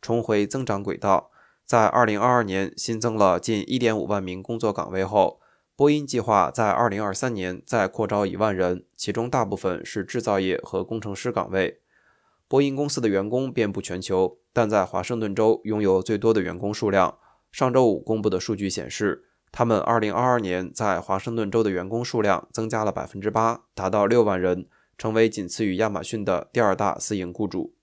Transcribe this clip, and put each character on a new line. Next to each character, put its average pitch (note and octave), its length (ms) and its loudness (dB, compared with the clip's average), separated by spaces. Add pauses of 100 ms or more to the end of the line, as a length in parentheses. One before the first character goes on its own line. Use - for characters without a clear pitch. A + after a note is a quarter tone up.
重 A#2 200 0
回 G#2+ 240 0
增 C3 220 -4
长 G2+ 160 -4
轨 G2 140 -6
道。 - 340 0 (340)
在 A2+ 220 4
二 A#2+ 180 4
零 G#2 160 0
二 A#2+ 80 2
二 B2 140 4
年 F#2+ 340 -2
新 A2+ 240 -4
增 A2+ 140 -2
了 F#2+ 240 4
近 G#2 300 -2
一 B2+ 100 -2
点 A2+ 180 2
五 E2+ 100 -4
万 G2+ 140 -2
名 F#2 220 -8
工 - 160 -6
作 A2 140 0
岗 - 180 -6
位 F#2+ 140 -2
后， F#2+ 340 2 (380)
波 C#3+ 120 4
音 D3+ 160 2
计 C3 140 -2
划 G2+ 320 4
在 A2 220 0
二 A#2 160 2
零 G2 120 -4
二 G2+ 140 -4
三 B2+ 180 -2
年 F#2 320 -6
再 G#2+ 220 0
扩 G2+ 220 -4
招 G#2 180 0
一 F2 80 -4
万 G2+ 200 0
人， F2+ 300 0 (120)
其 - 160 -6
中 A#2 180 -4
大 B2+ 140 0
部 G2+ 100 -4
分 F2+ 320 -4
是 G#2 160 -6
制 A#2 180 -6
造 G2+ 200 0
业 F#2 240 -2
和 F#2+ 180 -6
工 A2 180 -6
程 G#2 140 -8
师 B2 160 -6
岗 G#2+ 220 -2
位。 F#2+ 260 -2 (680)
波 C3+ 120 4
音 C#3 140 0
公 C#3+ 140 -2
司 C#3+ 120 -2
的 A2+ 80 2
员 G2 220 0
工 B2+ 220 -2
遍 G#2+ 180 0
布 G2 100 -6
全 F#2 220 -8
球， F#2 360 0 (140)
但 A2+ 160 0
在 G#2 160 2
华 F2+ 160 -4
盛 A2+ 200 -4
顿 G#2 120 -4
州 A2 300 4
拥 G#2+ 180 -2
有 F#2+ 220 4
最 G#2+ 160 -2
多 A2 160 4
的 G2+ 80 2
员 F2 160 -6
工 G2+ 160 -4
数 G#2 160 0
量。 F#2+ 280 2 (340)
上 B2+ 200 0
周 B2+ 140 6
五 G2 140 2
公 A2 200 -2
布 G#2 80 0
的 F#2 120 0
数 G#2+ 160 -4
据 G2 120 -4
显 D2+ 220 -6
示， - 360 -2 (260)
他 B2 120 0
们 A2+ 140 2
二 A2+ 220 2
零 G#2+ 120 -2
二 B2+ 180 2
二 B2 100 2
年 F#2 340 -4
在 G2 260 0
华 F#2+ 160 -2
盛 A#2 200 -6
顿 G#2+ 120 -2
州 A2+ 140 2
的 G#2+ 80 2
员 F#2 180 -4
工 A#2 160 -4
数 A#2 160 -4
量 G2+ 320 0
增 A2+ 160 -4
加 A2 140 -2
了 G#2 80 0
百 - 160 -6
分 G2 160 -12
之 G#2 80 0
八， A2+ 440 0
达 F#2+ 140 -2
到 G2+ 180 4
六 A#2 180 6
万 F#2+ 160 0
人， F2+ 260 0 (320)
成 A2 160 -4
为 A2+ 140 6
仅 G#2 200 -4
次 A2 160 -2
于 F#2+ 120 0
亚 G#2+ 120 0
马 F#2 140 -4
逊 G#2+ 220 -6
的 F#2 280 -2
第 B2 80 2
二 G2+ 160 4
大 G2+ 220 0
私 - 180 -4
营 F2+ 160 -4
雇 G2+ 160 -2
主。 F2+ 340 -6